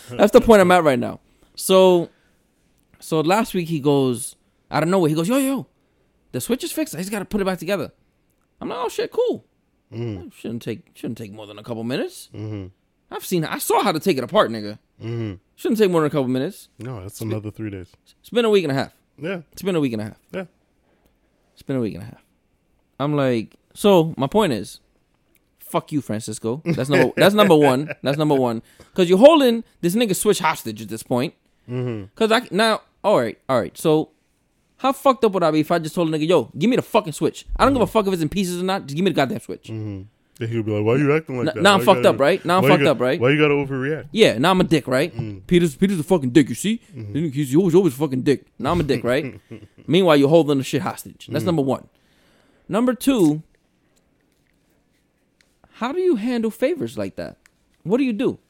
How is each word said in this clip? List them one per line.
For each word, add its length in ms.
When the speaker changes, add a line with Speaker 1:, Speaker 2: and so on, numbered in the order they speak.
Speaker 1:
that's 200
the 100
point 200
I'm 80
at 140
right 160
now. 200
So, 560
so 220
last 340
week 120
he 120
goes, 560
out 140
of 60
nowhere, 200
he 60
goes, 120
"Yo, 100
yo, 280
the 80
switch 240
is 80
fixed. 220
I 60
just 100
gotta 160
put 160
it 40
back 120
together." 340
I'm 80
like, 100
"Oh, 100
shit, 220
cool." 320
Speaker 2:
Mm. 420
Speaker 1:
Shouldn't 280
take, 320
shouldn't 240
take 160
more 140
than 100
a 60
couple 200
minutes. 480
Speaker 2:
Mm-hmm. 360
Speaker 1:
I've 160
seen, 180
I 140
saw 240
how 100
to 80
take 200
it 40
apart, 280
nigga. 260
Speaker 2:
Mm-hmm. 320
Speaker 1:
Shouldn't 240
take 100
more 120
than 80
a 20
couple 160
minutes. 500
Speaker 2:
No, 240
that's 120
Speaker 1:
It's 80
been, 100
Speaker 2:
another 180
three 220
days. 200
Speaker 1:
it's 100
been 160
a 60
week 140
and 60
a 40
half. 180
Speaker 2:
Yeah. 240
Speaker 1:
It's 120
been 120
a 40
week 140
and 100
a 20
half. 140
Speaker 2:
Yeah. 140
Speaker 1:
It's 100
been 120
a 60
week 140
and 80
a 20
half. 180
I'm 160
like, 400
so 420
my 120
point 260
is, 260
fuck 340
you, 80
Francisco. 640
That's 240
number, 240
Speaker 2:
<laughs> 40
Speaker 1:
that's 160
number 220
one. 380
That's 140
number 180
one. 260
'Cause 140
you're 100
holding 460
this 160
nigga 200
Switch 240
hostage 420
at 80
this 120
point. 320
Speaker 2:
Mm-hmm. 440
Speaker 1:
'Cause 180
I, 200
now, 300
all 120
right, 300
all 100
right. 200
So 320
how 120
fucked 320
up 80
would 120
I 80
be 100
if 100
I 80
just 160
told 140
a 20
nigga, 160
"Yo, 300
give 120
me 60
the 60
fucking 320
Switch. 320
I 80
don't 100
give 80
a 40
Speaker 2:
Mm-hmm. 80
Speaker 1:
fuck 140
if 60
it's 80
in 60
pieces 340
or 40
not. 200
Just 120
give 80
me 60
the 40
goddamn 240
Switch." 300
Speaker 2:
Mm-hmm. 320
Then 100
he'll 140
be 100
like, 100
"Why 140
you 180
acting 220
like 100
Speaker 1:
N-, 80
Speaker 2:
that? 60
Speaker 1:
now 140
I'm 20
Speaker 2:
Why 40
you 40
Speaker 1:
fucked 180
Speaker 2:
gotta, 120
Speaker 1:
up, 40
right? 240
Now 140
I'm 60
Speaker 2:
why 40
you 60
Speaker 1:
fucked 100
Speaker 2:
got-, 80
Speaker 1:
up, 80
right? 220
Speaker 2:
why 80
you 80
gotta 160
overreact?" 580
Speaker 1:
Yeah, 280
now 120
I'm 80
a 60
dick, 240
right? 260
Speaker 2:
Mm. 320
Speaker 1:
Peter's, 300
Peter's 240
a 20
fucking 280
dick, 180
you 60
see? 260
Speaker 2:
Mm-hmm. 200
Speaker 1:
He's, 40
he's 220
always, 200
always 180
a 40
fucking 260
dick. 240
Now 140
I'm 80
a 20
dick, 220
right? 340
Speaker 2:
<laughs> 240
Speaker 1:
Meanwhile, 300
you're 120
holding 280
the 80
shit 160
hostage. 500
That's 120
Speaker 2:
Mm. 40
Speaker 1:
number 140
one. 260
Number 280
two, 480
how 180
do 80
you 160
handle 360
favors 460
like 200
that? 200
What 140
do 60
you 100
do? 260